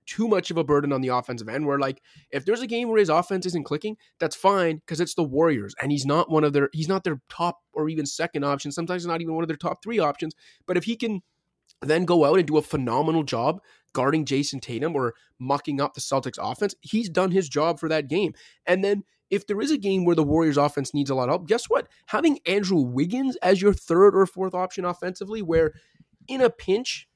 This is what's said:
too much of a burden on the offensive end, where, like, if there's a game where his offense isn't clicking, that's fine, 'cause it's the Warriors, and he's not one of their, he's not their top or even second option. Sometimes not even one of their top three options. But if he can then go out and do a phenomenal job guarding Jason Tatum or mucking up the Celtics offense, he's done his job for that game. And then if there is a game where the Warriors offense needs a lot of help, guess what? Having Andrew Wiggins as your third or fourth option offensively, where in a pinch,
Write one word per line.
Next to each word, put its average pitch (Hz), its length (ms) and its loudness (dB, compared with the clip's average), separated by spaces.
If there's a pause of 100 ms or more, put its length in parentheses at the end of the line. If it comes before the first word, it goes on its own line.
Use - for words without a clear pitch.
too 226 220 -2
much 190 240 0
of 160 60 -2
a 165 60 0
burden 143 300 2
on 131 80 -2
the 131 60 -2
offensive 123 420 -4
end, 139 160 -4
where, 139 140 0
like, 135 240 -4 (260)
if 139 160 -4
there's 226 160 0
a 254 60 -8
game 233 200 -2
where 220 120 4
his 196 100 4
offense 180 380 0
isn't 170 160 -2
clicking, 214 340 -6 (220)
that's 160 160 -2
fine, 180 500 2
'cause 156 140 -8
it's 175 160 -2
the 175 80 0
Warriors, 135 580 0
and 139 100 -2
he's 139 140 -2
not 147 240 2
one 156 140 4
of 147 100 2
their, 139 180 2
he's 156 160 -4
not 190 160 -2
their 151 240 -2
top 170 340 -4 (120)
or 156 160 0
even 156 160 -4
second 151 380 -4
option. 143 280 -2
Sometimes 170 360 -6
not 165 140 -2
even 165 120 -6
one 165 100 -2
of 170 40 -6
their 160 100 -4
top - 260 -6
three 226 140 -4
options. 156 380 -2 (320)
But 180 100 0
if 170 60 -2
he 226 120 -4
can 220 280 -4 (580)
then 160 240 2
go 165 180 4
out 151 140 6
and 175 100 2
do 151 100 2
a 147 40 4
phenomenal 147 600 0
job 135 360 -2 (320)
guarding 143 340 0
Jason 139 340 -2
Tatum 127 360 -6
or 123 180 -2 (260)
mucking 139 400 -2
up 143 140 0
the - 80 -12
Celtics 135 360 -2
offense, 123 440 -4
he's 214 280 -4
done 185 220 0
his 180 160 2
job 151 320 0
for 165 80 -6
that 156 220 -2
game. 180 240 0 (320)
And 190 180 2
then 202 200 0 (260)
if 196 180 -2
there 208 140 -2
is 277 100 0
a 302 60 0
game 196 260 0
where 175 120 4
the 160 80 2
Warriors 151 340 2
offense 143 360 0
needs 143 160 0
a 135 60 0
lot 131 80 0
of 123 60 0
help, 165 180 -2
guess 226 220 -2
what? - 180 0 (200)
Having 285 380 2
Andrew 190 360 2
Wiggins 180 560 0
as 185 240 4
your 202 120 4
third 180 420 4
or 190 100 6
fourth 185 280 -6
option 185 300 -6
offensively, 185 580 -6
where 165 320 2 (540)
in 262 140 -2
a 247 80 6
pinch, - 680 -4